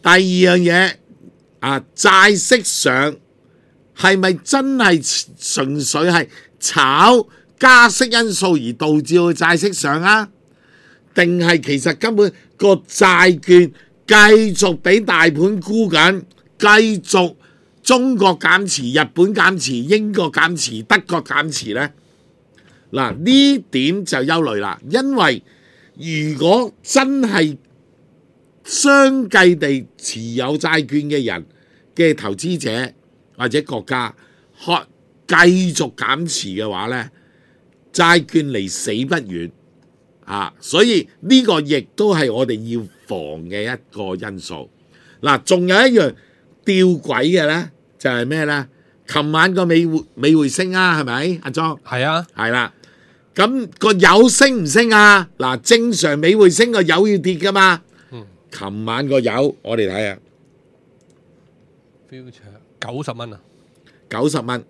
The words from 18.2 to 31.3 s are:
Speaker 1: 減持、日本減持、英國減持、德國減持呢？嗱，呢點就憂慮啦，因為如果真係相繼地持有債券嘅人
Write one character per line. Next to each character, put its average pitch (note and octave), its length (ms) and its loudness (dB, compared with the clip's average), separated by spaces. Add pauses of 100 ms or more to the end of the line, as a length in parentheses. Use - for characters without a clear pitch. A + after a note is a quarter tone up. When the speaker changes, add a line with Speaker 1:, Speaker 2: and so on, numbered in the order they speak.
Speaker 1:
減 F#3 320 0
持、 C#3 220 -6
日 D3+ 220 0
本 F#3+ 200 2
減 F#3 240 0
持、 C3+ 160 -6
英 G3+ 380 -2
國 F#3 180 -2
減 D#3+ 300 -2
持、 A2+ 240 -8
德 G3+ 240 0
國 E3 160 -4
減 D3 260 -4
持 A#2+ 240 -10
呢？ C#3 160 -4 (1000)
嗱， A#2 240 -4
呢 C4 560 2
點 D#3+ 320 -2
就 D#3+ 140 -6
憂 B2+ 80 -4
慮 D#3 340 -2
啦， G2 300 -8
因 C4 260 -4
為 D3+ 280 0 (520)
如 D3+ 440 -6
果 G3+ 420 0
真 C4+ 400 -2
係 E3 360 -2 (1040)
相 C4+ 680 2
繼 F3+ 260 4
地 C#3 300 -4 (120)
持 - 240 -12 (140)
有 B2+ 220 -4
債 D#3+ 200 -2 (100)
券 C#3+ 120 -4 (100)
嘅 D3 160 -4
人 F2 200 -8 (500)